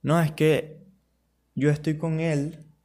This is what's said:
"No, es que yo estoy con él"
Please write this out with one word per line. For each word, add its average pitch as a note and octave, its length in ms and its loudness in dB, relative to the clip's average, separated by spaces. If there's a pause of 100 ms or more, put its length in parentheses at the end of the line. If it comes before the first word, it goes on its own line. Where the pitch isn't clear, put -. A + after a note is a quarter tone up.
"No, D#3 180 2
es D#3 120 0
que - 560 0 (640)
yo C#3 160 2
estoy D3+ 280 0
con D#3+ 220 -4
él" D#3 460 -4 (200)